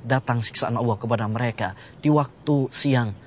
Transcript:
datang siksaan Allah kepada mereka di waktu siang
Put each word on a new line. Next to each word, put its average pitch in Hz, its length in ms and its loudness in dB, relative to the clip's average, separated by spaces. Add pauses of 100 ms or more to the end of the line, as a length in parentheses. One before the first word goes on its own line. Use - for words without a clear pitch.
datang 120 400 0
siksaan - 320 -2
Allah 113 240 0
kepada 110 240 -2
mereka 107 480 -2 (240)
di 151 160 2
waktu 143 560 0
siang 120 580 0